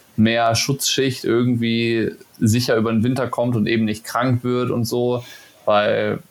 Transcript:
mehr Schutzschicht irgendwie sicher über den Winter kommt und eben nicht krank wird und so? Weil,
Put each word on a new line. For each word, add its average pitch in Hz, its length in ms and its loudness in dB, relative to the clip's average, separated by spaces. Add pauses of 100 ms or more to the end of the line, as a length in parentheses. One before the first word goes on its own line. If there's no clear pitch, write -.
(160)
mehr 117 400 2
Schutzschicht 135 720 -2
irgendwie 117 840 0 (280)
sicher 120 380 2
über 110 140 0
den 113 120 2
Winter 127 240 0
kommt 123 280 -2
und 107 120 0
eben 113 180 2
nicht 107 200 -4
krank 123 380 0
wird 123 280 -2
und 117 140 -2
so? 123 380 -2 (420)
Weil, 107 540 2 (120)